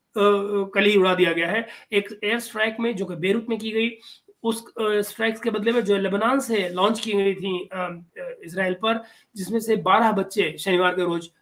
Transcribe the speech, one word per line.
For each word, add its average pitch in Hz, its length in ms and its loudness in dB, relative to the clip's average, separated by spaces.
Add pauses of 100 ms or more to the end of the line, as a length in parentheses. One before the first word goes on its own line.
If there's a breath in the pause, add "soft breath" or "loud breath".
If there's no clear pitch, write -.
अ, 208 120 -2 (520)
कल 202 100 2
ही 208 140 6
उड़ा 185 180 6
दिया 170 180 2
गया 170 140 0
है 220 200 -2 (240 loud breath)
एक 208 320 -2
एयर 226 160 -2
strike 220 400 -4
में, 233 160 -2
जो 185 100 -4
कि 175 100 -8
बेरूत 202 340 0
में 220 100 -2
की 220 120 -6
गई। 226 200 0 (520 loud breath)
उस, 226 240 -4
अ, - 140 -10
स्ट्राइक्स 214 580 -2
के 233 100 -2
बदले 214 220 0
में 240 100 2
जो 196 160 2
लेबनान 208 420 2
से 214 300 -2
launch 196 300 2
की 220 140 -4
गई 196 220 2
थी, 185 380 -6
अ, 190 40 -8
अ, 175 680 -8
इजराइल 185 300 -2
पर, 226 300 0 (320 loud breath)
जिसमें 196 240 -2
से 220 160 2
बारह 202 360 4
बच्चे 185 460 -2
शनिवार 180 380 2
के 185 60 0
रोज 170 300 -2 (100)